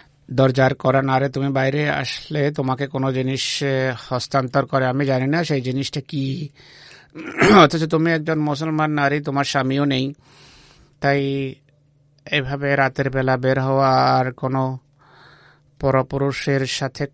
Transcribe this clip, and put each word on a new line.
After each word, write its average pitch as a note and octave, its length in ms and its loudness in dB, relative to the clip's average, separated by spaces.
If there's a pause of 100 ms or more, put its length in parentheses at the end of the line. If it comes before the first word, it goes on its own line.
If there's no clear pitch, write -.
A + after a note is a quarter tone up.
(340)
দরজার C3 420 4
কড়া C3+ 260 2
নাড়ে, C3+ 280 2
তুমি C3+ 200 -2
বাইরে C#3 400 0
আসলে C#3+ 640 -2
তোমাকে C3 360 -2
কোনো C3+ 260 -2
জিনিস, C3 500 -2
এ, C3 300 0 (160)
হস্তান্তর C3 560 -2
করে, C3 200 0
আমি C3 200 0
জানি C3 220 0
না E3 160 0
সেই D3 180 -2
জিনিসটা B2+ 400 -4
কি। C3+ 480 -6 (640)
<clears throat> G3 500 6
অথচ D#3 200 2
তুমি D#3+ 280 2
একজন D#3 280 -2
মুসলমান D3+ 520 -2
নারী, D3 300 0
তোমার C#3 220 -2
স্বামীও C3+ 420 0
নেই, C3+ 280 0 (880)
তাই C#3 540 0 (760)
এভাবে C#3+ 440 -2
রাতের C3+ 340 0
বেলা C3 280 0
বের C3 240 0
হওয়া C3+ 280 2
আর C3 420 2
কোনো C3 480 -4 (1000)
পরপুরুষের C3+ 840 0
সাথে C#3 480 -6